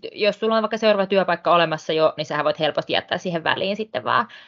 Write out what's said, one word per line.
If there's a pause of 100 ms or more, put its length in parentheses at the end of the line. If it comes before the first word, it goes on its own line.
(120)
jos
sulla
on
vaikka
seuraava
työpaikka
olemassa
jo,
niin
sähän
voit
helposti
jättää
siihen
väliin
sitten
vaan (200)